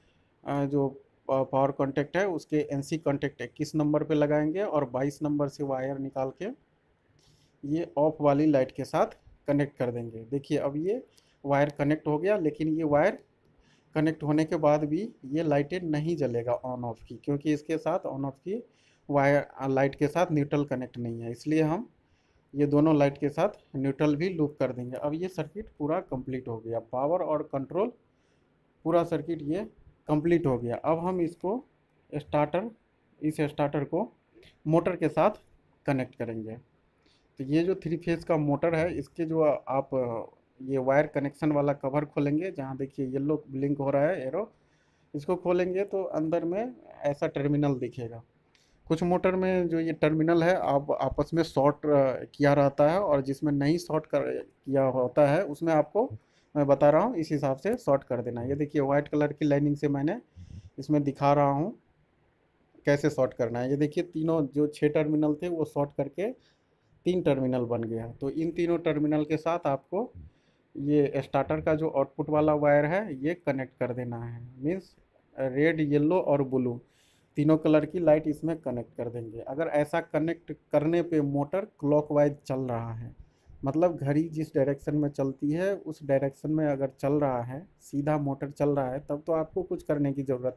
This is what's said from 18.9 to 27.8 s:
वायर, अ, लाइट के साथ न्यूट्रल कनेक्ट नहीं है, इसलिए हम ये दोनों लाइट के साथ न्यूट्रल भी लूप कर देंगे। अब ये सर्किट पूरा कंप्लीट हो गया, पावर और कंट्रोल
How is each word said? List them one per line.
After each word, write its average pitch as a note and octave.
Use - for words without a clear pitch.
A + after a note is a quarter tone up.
वायर, C#3+
अ, -
लाइट C3+
के C#3+
साथ E3+
न्यूट्रल C#3+
कनेक्ट B2+
नहीं A#2
है, A#2
इसलिए D3+
हम D#3+
ये C#3+
दोनों D3
लाइट C#3+
के C#3+
साथ -
न्यूट्रल C#3
भी E3+
लूप D3+
कर B2+
देंगे। B2
अब D3
ये F3
सर्किट F#3
पूरा D#3
कंप्लीट B2+
हो A#2
गया, A2+
पावर C#3
और D#3
कंट्रोल D3+